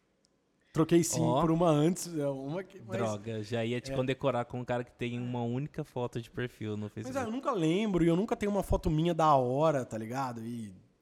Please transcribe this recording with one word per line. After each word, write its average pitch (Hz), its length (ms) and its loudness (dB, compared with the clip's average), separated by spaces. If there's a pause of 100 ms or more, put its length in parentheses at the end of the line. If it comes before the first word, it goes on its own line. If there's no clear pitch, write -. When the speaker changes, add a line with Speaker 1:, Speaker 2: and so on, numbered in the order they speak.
(720)
Speaker 1:
Troquei 156 320 4
sim - 160 0
Speaker 2:
Ó. 131 220 4
Speaker 1:
por 160 80 4
uma 165 180 4
antes, 165 480 2
é, 143 100 -2
uma 139 380 -6
que, 190 160 -20
mas 113 160 -8
Speaker 2:
Droga, 110 460 -4
já 113 200 -4
ia 117 160 -2
te 135 140 -8
Speaker 1:
É. - 20 -6
Speaker 2:
condecorar 127 520 0
com 127 120 -8
um 127 60 -8
cara 123 180 -2
que 123 80 -14
tem 120 300 -6
uma 123 220 -4
única 131 420 -4
foto 123 360 -6
de 113 100 -14
perfil 113 480 -6
no 104 60 -6
Speaker 1:
Mas, 104 100 -10
Speaker 2:
Facebook. 127 240 -8
Speaker 1:
ah, 254 60 -4
eu 220 60 -6
nunca 269 220 -4
lembro 180 500 2
e 165 60 6
eu 165 80 6
nunca 214 180 0
tenho 202 160 -2
uma 196 120 0
foto 185 280 0
minha 160 220 2
da 156 240 6
hora, 135 480 2
tá 113 140 -8
ligado? 117 440 -6
E, 113 300 -8 (300)